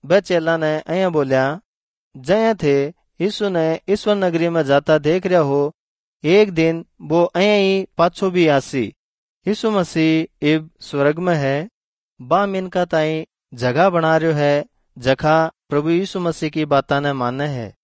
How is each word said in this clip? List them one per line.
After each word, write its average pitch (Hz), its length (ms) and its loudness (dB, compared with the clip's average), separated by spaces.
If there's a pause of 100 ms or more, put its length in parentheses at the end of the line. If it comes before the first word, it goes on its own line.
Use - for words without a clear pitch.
वे 175 160 4
चेला 165 360 0
ने 156 240 -2
अया 185 280 -2
बोल्या, 139 520 0 (560)
"जया 208 380 0
थे 143 340 0 (320)
यीशु 202 280 -2
ने 165 400 -2
ईश्वर 208 260 0
नगरी 170 340 0
में 165 140 0
जाता 143 360 2
देख 170 280 0
रहा 180 140 4
हो, 143 340 0 (500)
एक 196 280 4
दिन 165 340 0 (140)
वो 160 240 2
अया 196 300 2
ही 196 340 0 (100)
पाछो 175 320 0
भी 175 160 2
आसी।" 135 480 0 (520)
यीशु 214 240 -2
मसीह 160 760 0
इब 156 240 0 (100)
स्वर्ग 147 380 0
में 175 160 0
है, 143 340 -2 (520)
बा 165 260 0
मिनका 190 380 -4
ताई 160 420 -2 (280)
जगह 127 360 0
बना 160 260 2
रह्यो 160 160 0
है, 147 340 0 (320)
जखा 151 540 0 (160)
प्रभु 147 220 0
यीशु 185 300 -2
मसीह 160 300 -4
की 156 140 -4
बाता 143 360 0
ने 143 120 -2
माने 131 340 -4
है। 123 380 -8